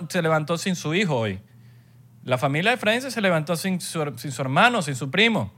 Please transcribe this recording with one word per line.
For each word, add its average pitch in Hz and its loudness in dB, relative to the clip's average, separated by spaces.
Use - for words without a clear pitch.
se 180 -2
levantó 160 0
sin 185 -2
su 156 -4
hijo 180 0
hoy. 104 -2
La 123 2
familia 151 2
de - 2
Efraín 226 0
se, 269 -6
se 233 -6
levantó 170 2
sin 180 -2
su - -6
her-, 139 -6
sin 151 -8
su 131 -6
hermano, 190 4
sin 143 -4
su 135 -6
primo. 185 2